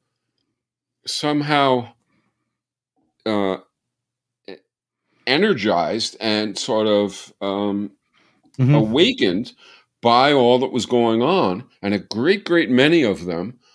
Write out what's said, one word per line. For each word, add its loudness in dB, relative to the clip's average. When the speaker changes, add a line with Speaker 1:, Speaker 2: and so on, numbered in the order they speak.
Speaker 1:
somehow, 0
uh, -2
e-, -16
energized -2
and -4
sort -2
of, -2
um, -4
Speaker 2:
Mm-hmm. 4
Speaker 1:
awakened 0
by 4
all 4
that -2
was -2
going 0
on. 0
And -2
a -2
great, -2
great 0
many 4
of -2
them -8